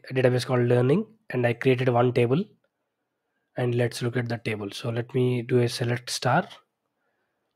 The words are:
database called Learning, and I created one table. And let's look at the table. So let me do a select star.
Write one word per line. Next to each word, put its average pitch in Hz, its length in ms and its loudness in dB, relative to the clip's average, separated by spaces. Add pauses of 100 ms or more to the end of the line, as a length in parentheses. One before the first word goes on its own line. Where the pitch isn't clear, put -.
(120)
database 127 340 2
called 123 220 2
Learning, 127 360 2 (260)
and 123 160 0
I 120 60 2
created 127 360 0
one 123 240 2
table. 127 320 2 (1120)
And 123 180 -2
let's 120 280 -2
look 120 140 -2
at 120 120 -2
the 117 100 -4
table. 104 320 -6
So - 200 -8
let 120 240 -6
me 123 280 0
do 123 160 2
a 120 100 2
select 120 420 -4
star. - 380 0 (1080)